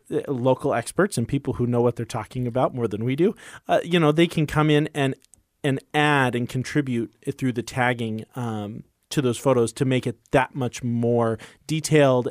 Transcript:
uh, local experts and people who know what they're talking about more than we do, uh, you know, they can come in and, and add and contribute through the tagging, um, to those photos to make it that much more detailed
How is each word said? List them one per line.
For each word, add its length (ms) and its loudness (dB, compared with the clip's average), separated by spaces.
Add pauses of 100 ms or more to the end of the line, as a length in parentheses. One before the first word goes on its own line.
uh, 220 -4
local 420 0
experts 440 -2
and 100 -2
people 280 -4
who 120 0
know 140 2
what 160 2
they're 80 -8
talking 420 -8
about 260 -2
more 140 -2
than 160 -6
we 140 -2
do, 180 2 (320)
uh, 160 2
you 160 0
know, 140 4
they 140 4
can 200 0
come 220 2
in 240 4
and, 200 -2 (480)
and 200 0 (120)
add 420 2
and 120 -2
contribute 640 -2 (260)
through 140 -2
the 120 -6
tagging, 600 -2 (140)
um, 480 -6 (240)
to 120 0
those 160 0
photos 360 2
to 100 -4
make 240 0
it 80 -6 (160)
that 240 2
much 300 -6
more 520 0 (300)
detailed 640 2